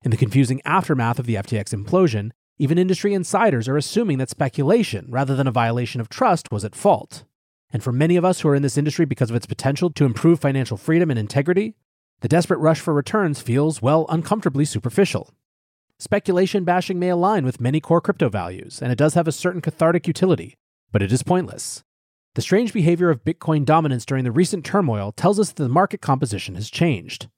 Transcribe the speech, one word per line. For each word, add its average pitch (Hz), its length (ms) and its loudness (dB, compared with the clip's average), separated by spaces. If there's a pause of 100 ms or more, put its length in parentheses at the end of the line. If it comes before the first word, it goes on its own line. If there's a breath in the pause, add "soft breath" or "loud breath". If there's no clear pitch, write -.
In 127 80 -2
the 113 60 2
confusing 127 480 2
aftermath 131 540 0
of 123 80 -6
the 113 100 -2
F 101 100 -6
T 113 120 -2
X 98 140 -6
implosion, 110 580 0 (280)
even 156 200 2
industry 185 340 0
insiders 185 560 0
are 135 80 0
assuming 156 420 0
that 131 120 -4
speculation, 147 800 0
rather 131 260 0
than 135 100 2
a 127 60 0
violation 117 480 0
of 110 80 -6
trust, 202 420 0
was 104 140 -4
at 202 100 -8
fault. - 500 0 (480)
And 110 100 -4
for 127 100 -4
many 160 240 2
of 175 80 2
us 180 160 2
who 160 80 2
are 143 60 4
in 139 80 2
this 143 160 0
industry 151 260 0
because 135 240 -2
of 117 80 -2
its 117 100 -4
potential 143 440 -2
to 147 140 0
improve 156 360 2
financial 135 360 -2
freedom 165 340 0
and 120 80 -2
integrity, 175 560 -2 (460)
the - 80 -4
desperate 160 300 2
rush 151 220 2
for 165 140 -2
returns 151 480 0
feels, 143 400 0
well, 151 260 2
uncomfortably 160 560 0
superficial. - 680 -2 (680)
Speculation 190 680 0
bashing 180 340 0
may 180 100 0
align 180 360 2
with 127 160 -4
many 131 200 0
core 165 200 2
crypto 156 280 0
values, 92 520 -8
and 123 100 -4
it 117 80 -2
does 147 160 2
have 170 140 2
a 156 40 -2
certain 180 280 -4
cathartic 165 460 0
utility, 165 500 0 (360)
but 101 100 2
it 98 100 0
is 127 100 2
pointless. - 600 -4 (520)
The 123 80 -4
strange 208 300 2
behavior 175 380 2
of 139 140 -2
Bitcoin 156 400 -2
dominance 151 400 2
during 131 200 -2
the 120 80 -2
recent 170 320 0
turmoil 110 480 -2
tells 196 260 2
us 214 140 0
that - 100 -6
the 131 60 0
market 185 320 0
composition 120 540 -2
has 101 160 -10
changed. - 680 -4